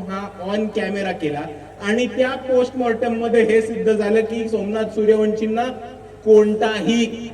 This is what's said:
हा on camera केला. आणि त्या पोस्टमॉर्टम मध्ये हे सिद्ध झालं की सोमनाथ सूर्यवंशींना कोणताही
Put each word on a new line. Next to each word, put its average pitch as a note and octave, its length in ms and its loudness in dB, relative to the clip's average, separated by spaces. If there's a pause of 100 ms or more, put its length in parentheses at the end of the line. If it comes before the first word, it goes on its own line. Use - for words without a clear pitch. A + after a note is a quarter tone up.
हा G3 200 -8 (220)
on G#3+ 80 -2
camera G3 520 -4
केला. D3 300 -4 (420)
आणि A3+ 240 0
त्या B3+ 220 0
पोस्टमॉर्टम B3 840 0
मध्ये A3+ 300 2
हे A3 180 4
सिद्ध A3 300 0
झालं G#3 300 2
की A3 280 -4
सोमनाथ G#3+ 340 -2
सूर्यवंशींना A3 800 2 (600)
कोणताही G#3+ 1080 4